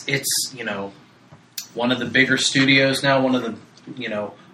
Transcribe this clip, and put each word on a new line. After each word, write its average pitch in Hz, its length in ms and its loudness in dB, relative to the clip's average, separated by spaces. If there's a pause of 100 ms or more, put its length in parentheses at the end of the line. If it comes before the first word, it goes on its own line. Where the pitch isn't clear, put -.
it's, 139 220 -2 (260)
you 120 120 -12
know, 101 260 -8 (800)
one 120 200 0
of 120 60 -2
the 117 60 -4
bigger 127 320 2
studios 135 680 2
now, 135 180 4
one 127 120 2
of 123 100 2
the, 107 120 -6 (420)
you 113 120 -8
know, 104 240 -6 (200)